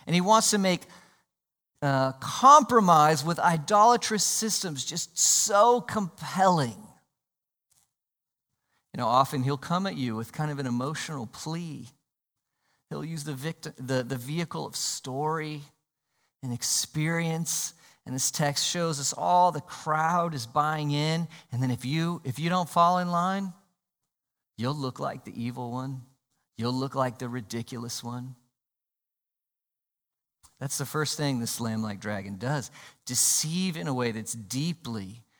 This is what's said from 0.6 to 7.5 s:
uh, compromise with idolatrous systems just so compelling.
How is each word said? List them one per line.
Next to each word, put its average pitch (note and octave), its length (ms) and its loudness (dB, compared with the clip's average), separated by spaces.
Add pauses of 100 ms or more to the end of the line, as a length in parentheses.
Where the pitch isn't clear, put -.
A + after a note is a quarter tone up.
uh, C3+ 300 2
compromise F3+ 1080 8
with E3 140 -2
idolatrous G#3 880 4
systems F3 600 -2
just - 320 -8
so A3 640 6
compelling. F3 1040 0 (2000)